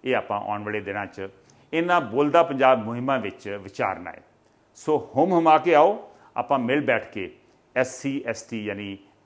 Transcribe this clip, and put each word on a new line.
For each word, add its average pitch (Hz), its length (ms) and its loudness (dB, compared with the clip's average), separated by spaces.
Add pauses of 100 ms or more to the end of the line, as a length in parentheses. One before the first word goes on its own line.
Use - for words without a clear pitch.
ਇਹ 127 120 0
ਆਪਾਂ 101 240 -4
ਆਉਣ 104 240 -6
ਵਾਲੇ 104 160 -4
ਦਿਨਾਂ 98 260 -6
'ਚ 95 220 -12 (440)
ਇਹਨਾਂ 175 280 2
ਬੋਲਦਾ 143 420 2
ਪੰਜਾਬ 131 420 4
ਮੁਹਿੰਮਾਂ 123 340 -4
ਵਿੱਚ 101 300 -10
ਵਿਚਾਰਨਾ 95 640 -8
ਹੈ। - 120 -20 (520)
ਸੋ 151 420 -4
ਹੁੰਮ 170 160 2
ਹੁਮਾ 160 260 6
ਕੇ 160 160 2
ਆਓ, 175 380 4 (240)
ਆਪਾਂ 131 220 0
ਮਿਲ 127 220 0
ਬੈਠ 120 320 -2
ਕੇ 92 240 -10 (400)
ਐਸ 127 260 -2
ਸੀ, 135 240 -4
ਐਸ 117 160 -8
ਟੀ 110 220 -8
ਯਾਨੀ 101 340 -8 (280)